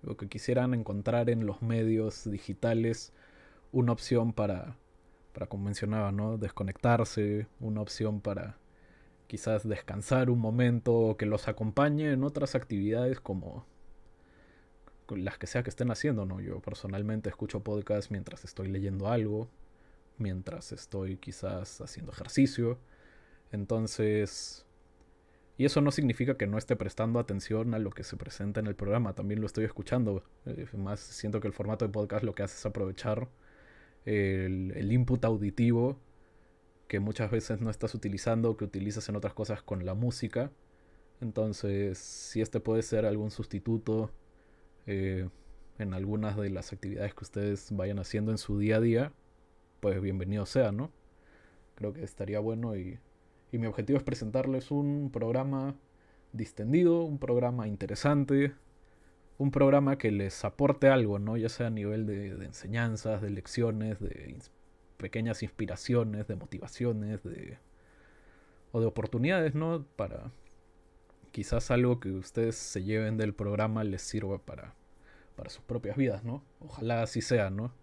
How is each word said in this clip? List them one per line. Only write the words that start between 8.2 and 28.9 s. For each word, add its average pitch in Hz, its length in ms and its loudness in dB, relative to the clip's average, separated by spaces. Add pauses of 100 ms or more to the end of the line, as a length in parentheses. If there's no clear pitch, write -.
para 101 380 -6 (680)
quizás 107 400 -2
descansar 110 640 2
un 120 80 6
momento, 120 560 4
o 113 220 6
que 107 100 0
los 104 220 0
acompañe 147 640 2
en 131 120 2
otras 147 300 -2
actividades 117 680 0
como 95 460 -6 (1400)
con 95 180 -4
las 98 140 -4
que - 80 -8
sea 123 160 -2
que - 80 -4
estén 123 200 0
haciendo, 113 340 0
¿no? 95 160 -4
Yo 95 200 -6
personalmente 101 680 -4
escucho 104 340 -6
podcast 104 480 -2
mientras - 340 -8
estoy 95 240 -8
leyendo 98 400 -2
algo, 110 420 0 (680)
mientras 95 540 -4
estoy 95 440 -6
quizás 92 640 -8
haciendo - 320 -12
ejercicio. 123 680 2 (760)
Entonces, 107 1120 0 (920)
y 127 60 2
eso 143 160 4
no 143 100 6
significa 135 460 2
que 101 100 -2
no 104 120 0
esté 113 180 0
prestando 113 420 0
atención 110 560 -2
a 110 40 -2
lo 104 120 -2
que - 140 -12
se - 120 -10
presenta 101 440 -6
en 107 60 -2
el 101 100 -4
programa, 104 380 2